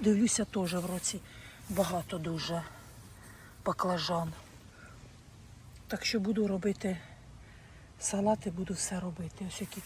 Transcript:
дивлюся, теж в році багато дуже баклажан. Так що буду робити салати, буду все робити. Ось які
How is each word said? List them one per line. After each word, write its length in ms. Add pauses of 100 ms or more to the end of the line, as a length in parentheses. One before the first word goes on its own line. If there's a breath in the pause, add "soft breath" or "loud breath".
дивлюся, 440
теж 280
в 120
році 340 (500 loud breath)
багато 480
дуже 460 (1000 loud breath)
баклажан. 680 (1500 loud breath)
Так 180
що 140
буду 280
робити 500 (1000 loud breath)
салати, 520
буду 220
все 260
робити. 480
Ось 140
які 240